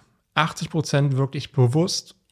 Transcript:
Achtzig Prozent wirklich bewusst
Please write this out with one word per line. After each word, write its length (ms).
Achtzig 340
Prozent 480
wirklich 360
bewusst 600